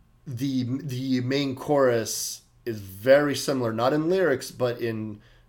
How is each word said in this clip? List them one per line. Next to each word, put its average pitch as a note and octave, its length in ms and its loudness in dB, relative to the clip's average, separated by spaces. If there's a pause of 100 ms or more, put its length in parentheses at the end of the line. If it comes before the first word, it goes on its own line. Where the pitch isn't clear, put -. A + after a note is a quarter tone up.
(260)
The, C3 380 -2
the B2+ 580 -2
main C3+ 340 -2
chorus B2+ 840 0 (240)
is A2 140 -6
very C3 560 4
similar, B2+ 360 -2
not A#2+ 220 2
in D#3 160 0
lyrics, F3 420 0
but A#2+ 300 -2
in A2 380 -6 (300)